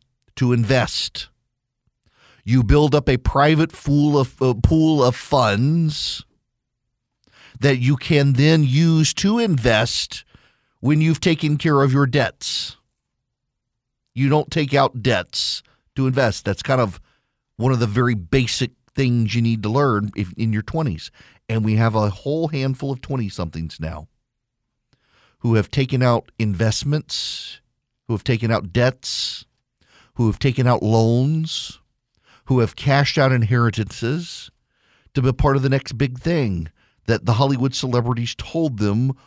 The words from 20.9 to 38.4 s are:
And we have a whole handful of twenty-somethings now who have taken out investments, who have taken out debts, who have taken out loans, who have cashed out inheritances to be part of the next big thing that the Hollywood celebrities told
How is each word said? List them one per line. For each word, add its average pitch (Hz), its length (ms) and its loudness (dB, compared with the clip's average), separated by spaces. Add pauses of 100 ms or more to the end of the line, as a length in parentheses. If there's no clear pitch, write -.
And 110 160 -2
we 110 120 2
have 113 180 2
a 107 160 2
whole 151 380 -4
handful 135 420 -4
of 127 100 -6
twenty-somethings 90 800 -8
now 78 300 -10 (1300)
who 117 160 0
have 107 160 0
taken 131 320 -2
out 120 340 0
investments, - 1200 -4 (480)
who 117 60 -2
have 101 100 -6
taken 117 260 -2
out 101 220 -2
debts, - 720 -4 (680)
who 117 120 0
have 107 140 -2
taken 131 260 0
out 123 160 2
loans, 120 960 0 (680)
who 127 120 2
have 113 160 0
cashed 139 440 0
out 135 120 4
inheritances 120 1200 -2 (640)
to 135 80 0
be 127 100 2
part 139 220 2
of 135 80 0
the 135 60 0
next 135 240 -2
big 123 260 -4
thing 120 500 -2 (380)
that 113 180 0
the 113 100 2
Hollywood 135 400 0
celebrities 120 600 -2
told 156 420 -4